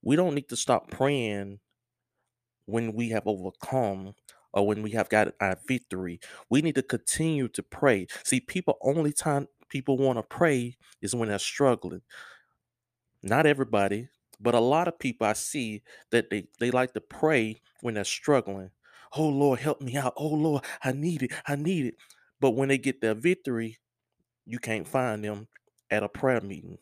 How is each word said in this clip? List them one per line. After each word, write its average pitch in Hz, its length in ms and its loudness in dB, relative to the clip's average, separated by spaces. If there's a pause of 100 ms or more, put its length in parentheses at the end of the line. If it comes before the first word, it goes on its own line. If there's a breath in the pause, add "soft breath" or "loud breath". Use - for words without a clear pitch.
We 131 140 2
don't 170 200 2
need 139 140 -4
to 120 60 -8
stop - 340 0
praying 104 680 -2 (1040)
when 113 280 -2
we 113 160 -2
have 110 180 -2
overcome 98 880 -4 (380 soft breath)
or 101 120 4
when 107 160 0
we 107 100 -6
have 110 180 -2
got 107 320 4
our 95 160 0 (100)
victory. 92 520 -6 (300 loud breath)
We 135 120 4
need 160 140 0
to 135 80 2
continue 147 680 -2
to - 140 -8
pray. 107 440 2 (160 loud breath)
See, 127 160 0
people, - 420 -2
only 147 300 2
time 143 360 0 (200)
people 135 300 0
wanna 127 260 2
pray 127 540 0 (240 soft breath)
is 104 140 -2
when 113 140 0
they're 101 100 0
struggling. 110 600 0 (1200 loud breath)
Not 127 240 2
everybody, 113 640 2 (320)
but 117 160 2
a 117 40 6
lot 151 280 4
of 170 100 -6
people 113 300 -2
I 107 60 2
see 110 500 -6 (280 loud breath)
that 117 180 2
they, 98 180 -4 (120)
they 123 120 0
like 127 220 0
to 107 80 -6
pray 120 600 0 (200)
when 117 140 -4
they're 101 80 -2
struggling. 98 680 -2 (440 loud breath)
"Oh, 156 120 0
Lord, 139 320 4
help 143 220 -2
me 131 160 -6
out. 131 200 -2
Oh, 151 120 -2
Lord, 151 340 0 (200 loud breath)
I 131 100 0
need 147 300 -2
it. 120 80 -4 (160 loud breath)
I 143 80 -2
need 151 320 0
it." - 80 -6 (440 soft breath)
But 135 120 6
when 135 180 0
they 139 80 4
get 127 240 -2
their 110 140 2
victory, 117 640 -2 (680)
you 120 140 -10
can't 110 280 -4
find 117 360 -2
them 104 240 -8 (440)
at 104 120 2
a 101 60 -4
prayer 127 320 2
meeting. 92 400 -12